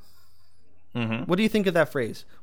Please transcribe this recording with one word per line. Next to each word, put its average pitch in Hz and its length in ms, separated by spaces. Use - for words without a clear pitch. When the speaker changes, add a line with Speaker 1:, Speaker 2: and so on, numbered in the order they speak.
Speaker 1:
Mm-hmm. 117 280
Speaker 2:
What 170 140
do 214 60
you 220 60
think 208 160
of 185 80
that 160 180
phrase? 123 340